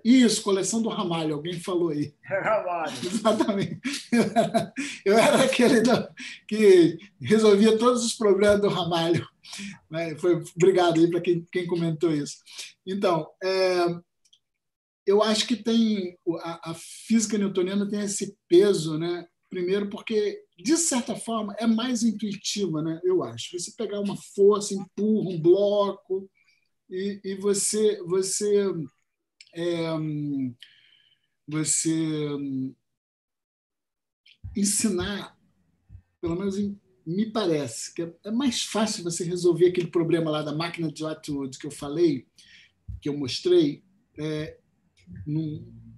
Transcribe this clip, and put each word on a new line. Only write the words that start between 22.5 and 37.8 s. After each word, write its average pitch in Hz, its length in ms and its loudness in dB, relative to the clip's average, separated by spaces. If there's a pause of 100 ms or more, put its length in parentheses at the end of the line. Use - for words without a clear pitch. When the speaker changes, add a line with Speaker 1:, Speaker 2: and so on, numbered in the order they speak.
Speaker 1:
né? 165 220 -4
Eu 180 180 2
acho. 117 360 -10
Você - 140 -10
pegar 208 280 -6
uma 196 160 -4
força, 202 580 2
empurra 196 560 -2
um 170 100 -4
bloco 196 880 2 (580)
e, 196 360 -6
e 190 120 -6
você, 202 680 0
você, 190 680 0 (840)
é, 170 360 -4 (1600)
você 156 840 -2 (2250)
ensinar, 196 800 -2 (840)
pelo 170 160 -4
menos 196 220 -4
em, 202 200 -4 (260)
me 190 220 -2
parece, 170 680 -2